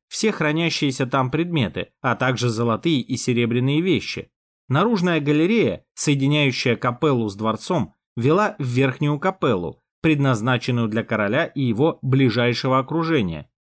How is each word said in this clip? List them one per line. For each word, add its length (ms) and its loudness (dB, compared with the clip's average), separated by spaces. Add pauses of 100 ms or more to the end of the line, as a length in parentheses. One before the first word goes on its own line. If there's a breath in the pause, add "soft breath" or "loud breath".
все 220 -2
хранящиеся 760 -2
там 240 -2
предметы, 600 -2 (100)
а 140 0
также 340 0
золотые 520 0
и 160 -6
серебряные 640 0
вещи. 480 -2 (400)
Наружная 500 2
галерея, 640 2 (100)
соединяющая 800 2
капеллу 540 0
с 60 -6
дворцом, 600 -4 (200)
вела 440 2
в 40 -6
верхнюю 560 0
капеллу, 640 -2 (200)
предназначенную 840 0
для 160 -2
короля 420 0
и 160 -6
его 400 0
ближайшего 800 2
окружения. 720 -2 (140)